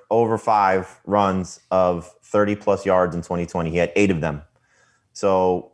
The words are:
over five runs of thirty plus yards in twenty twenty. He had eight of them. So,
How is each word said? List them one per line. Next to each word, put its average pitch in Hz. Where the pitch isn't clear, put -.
over 113
five 95
runs 95
of 90
thirty 104
plus 101
yards 92
in 85
twenty 87
twenty. 85
He 80
had 87
eight 101
of 85
them. 76
So, 92